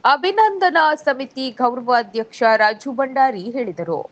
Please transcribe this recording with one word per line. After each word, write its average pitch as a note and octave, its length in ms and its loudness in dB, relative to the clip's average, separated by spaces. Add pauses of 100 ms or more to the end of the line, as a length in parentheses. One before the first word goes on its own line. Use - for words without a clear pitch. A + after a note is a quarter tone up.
ಅಭಿನಂದನಾ F4+ 800 2 (220)
ಸಮಿತಿ C4 400 -4 (160)
ಗೌರವಾಧ್ಯಕ್ಷ A#3+ 800 -2 (200)
ರಾಜು A3 380 -2
ಭಂಡಾರಿ C4 440 0 (120)
ಹೇಳಿದರು. E3+ 440 -6 (120)